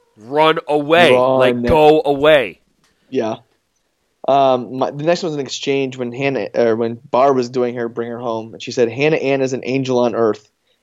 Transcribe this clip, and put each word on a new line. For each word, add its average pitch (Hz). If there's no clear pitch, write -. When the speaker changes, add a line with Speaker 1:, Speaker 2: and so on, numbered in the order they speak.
Speaker 1:
run 151
away. 147
Speaker 2:
Run. 127
Speaker 1:
Like, 123
go 151
away." 143
Speaker 2:
Yeah. 120
Um, 131
my, 131
the 143
next 175
one's 160
an 147
exchange 135
when 123
Hannah, 131
or 113
when 117
Barb 135
was 123
doing 123
her 117
Bring 117
Her 117
Home, 113
and -
she 123
said, 117
"Hannah 147
Ann 135
is 131
an 120
angel 131
on 120
earth." 110